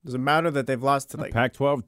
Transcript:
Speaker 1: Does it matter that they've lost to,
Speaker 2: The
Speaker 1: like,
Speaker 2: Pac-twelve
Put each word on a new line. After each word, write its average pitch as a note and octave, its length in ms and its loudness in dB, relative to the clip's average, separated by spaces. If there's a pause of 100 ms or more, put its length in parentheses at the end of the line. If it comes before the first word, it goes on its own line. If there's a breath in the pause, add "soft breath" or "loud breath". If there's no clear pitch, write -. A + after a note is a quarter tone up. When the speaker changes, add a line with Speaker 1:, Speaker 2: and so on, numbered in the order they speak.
Speaker 1:
Does B2 80 -8
it B2+ 60 -2
matter D3 320 2
that C#3 160 0
they've B2+ 140 -2
lost C#3 300 0
to, A#2 60 -12
Speaker 2:
The A2+ 60 -6
Speaker 1:
like, A2 100 -6
Speaker 2:
Pac-twelve B2+ 540 0